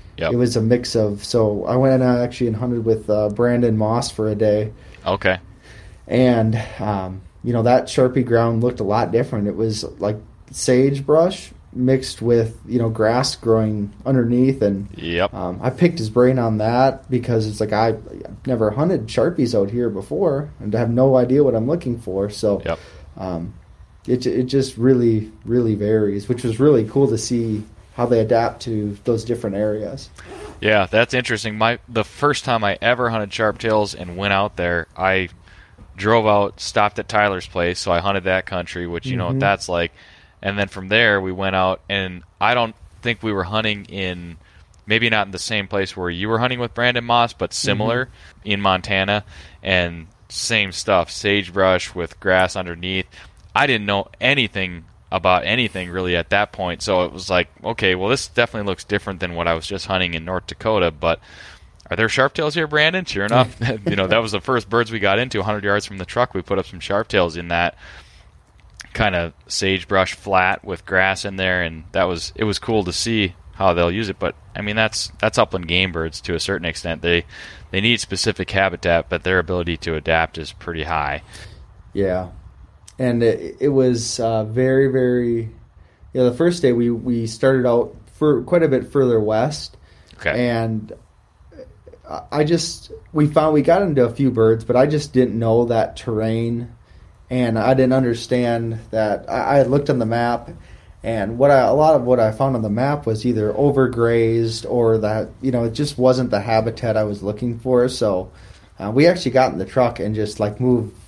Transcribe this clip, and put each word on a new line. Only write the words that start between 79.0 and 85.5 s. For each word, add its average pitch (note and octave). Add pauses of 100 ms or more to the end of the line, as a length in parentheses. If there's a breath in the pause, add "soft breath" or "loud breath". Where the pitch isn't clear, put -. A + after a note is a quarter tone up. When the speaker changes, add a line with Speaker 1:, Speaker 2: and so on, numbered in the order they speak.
Speaker 1:
but F2
their F#2
ability E2+
to E2
adapt D#2+
is D2+
pretty E2
high. D2 (720 loud breath)
Speaker 2:
Yeah, F#2 (680)
and A#2+
it, A2
it D3+
was, B2+
uh, A2+
very, C3
very. B2 (600 soft breath)